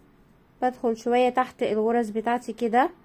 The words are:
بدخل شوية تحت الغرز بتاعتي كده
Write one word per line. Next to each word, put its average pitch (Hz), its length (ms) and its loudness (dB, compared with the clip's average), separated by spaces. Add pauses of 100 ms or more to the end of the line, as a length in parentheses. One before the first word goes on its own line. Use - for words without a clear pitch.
(600)
بدخل 247 360 -2
شوية 247 320 2
تحت 254 340 -2
الغرز 220 460 0
بتاعتي 233 440 -4
كده 240 360 0 (160)